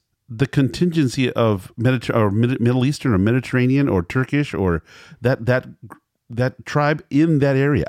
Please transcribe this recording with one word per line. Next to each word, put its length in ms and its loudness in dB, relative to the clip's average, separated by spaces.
the 180 -2
contingency 880 0
of 440 0
Mediter-, 380 0
or 160 2
Mid-, 300 0
Middle 240 2
Eastern 300 0
or 40 2
Mediterranean 720 0
or 160 0
Turkish 500 -2
or 300 0
that, 240 -2
that, 200 0
that 360 -4
tribe 440 -2
in 300 2
that 160 2
area. 320 2